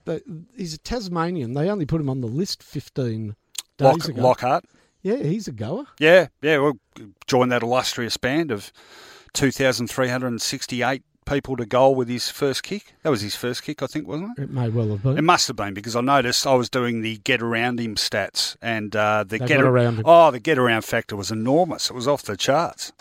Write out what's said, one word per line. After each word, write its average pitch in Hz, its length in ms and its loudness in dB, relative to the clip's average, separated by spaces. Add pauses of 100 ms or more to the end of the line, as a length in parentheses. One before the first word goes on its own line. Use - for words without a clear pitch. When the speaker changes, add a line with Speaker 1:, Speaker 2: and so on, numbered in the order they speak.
Speaker 1:
that, 165 180 -6 (320)
he's 165 180 -10
a 151 60 -12
Tasmanian. 175 760 -4
They 151 160 0
only 202 160 -2
put 160 140 -2
him 143 100 -2
on 131 120 -4
the 120 60 -4
list 143 360 -6
fifteen 110 720 -6 (420)
days 135 100 4
Speaker 2:
Lock-, 156 200 2
Speaker 1:
ago. 123 140 -6
Speaker 2:
Lockhart. 127 440 2 (360)
Speaker 1:
Yeah, 214 160 -2
he's 190 320 -4
a - 20 -8
goer. 139 340 -8 (140)
Speaker 2:
Yeah, 160 280 8 (140)
yeah. 151 180 2
Well, 139 200 2 (480)
join 127 220 4
that 120 120 0
illustrious 120 540 -2
band 147 360 -2
of 104 200 -6 (640)
two 135 180 2
thousand 123 380 0
three 127 180 0
hundred 127 220 -2
and 113 120 -6
sixty-eight 127 600 -4 (220)
people 131 320 -4
to 120 80 -6
goal 135 280 6
with 127 140 0
his 120 220 -6
first - 340 -2
kick. - 300 -10 (100)
That 160 60 0
was 120 100 2
his 101 160 -6
first 123 260 -6
kick, 147 220 -10
I 127 40 -2
think, 151 200 -8
wasn't 196 300 -8
it? 143 60 -6
Speaker 1:
It - 60 -8
may 123 200 -2
well 113 220 0
have 101 120 -4
been. 135 140 0
Speaker 2:
It 156 60 -4
must 170 260 2
have 117 80 -10
been, 101 160 -4
because 107 200 -8
I 120 60 -2
noticed 127 480 2
I 135 60 4
was 123 160 2
doing 120 320 -2
the 110 160 -6
get 117 240 0
around 117 400 -2
him 110 140 -6
stats, - 680 -4
and, 107 340 -4
uh, 107 300 2
the 107 120 -6
Speaker 1:
They - 20 -8
Speaker 2:
get 127 180 2
Speaker 1:
got 135 80 4
Speaker 2:
ar-, 131 60 4
Speaker 1:
around 120 260 2
him. 110 100 -4
Speaker 2:
oh, 165 240 10
the 123 80 -4
get 143 180 2
around 117 280 4
factor 113 320 -4
was 95 120 -6
enormous. 131 600 0
It - 60 -12
was 123 120 -6
off 143 160 0
the 101 140 -8
charts. - 640 -2